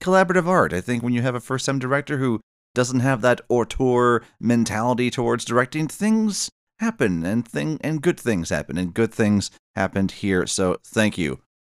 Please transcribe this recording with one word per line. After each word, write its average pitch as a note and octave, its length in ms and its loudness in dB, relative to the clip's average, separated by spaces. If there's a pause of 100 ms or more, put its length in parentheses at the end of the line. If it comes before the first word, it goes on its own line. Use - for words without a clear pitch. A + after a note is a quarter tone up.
collaborative F#3 440 4
art. D3+ 260 2
I F2+ 80 -2
think A#2+ 200 -2
when B2 120 -2
you A#2+ 80 0
have B2+ 140 0
a A#2+ 40 -4
first-time C3+ 400 -2
director C#3 380 -2
who B2 240 0 (320)
doesn't B2 260 2
have B2+ 220 2
that B2 260 4
auteur A#2+ 760 2 (180)
mentality A#2 720 0
towards A#2+ 360 -2
directing, C3 420 -2
things A3 640 -2 (300)
happen, A#2+ 460 0
and A2+ 220 -2
thing-, D3 340 -4
and D3+ 200 -4
good E3+ 180 0
things F#2+ 300 -2
happen, D2+ 280 -4
and F2+ 160 -4
good A2+ 200 0
things G#2 380 0 (260)
happened F#2+ 340 -2
here. F#2+ 340 -2
So F#2 400 -2
thank G#2+ 320 0
you, C#2+ 220 -4 (320)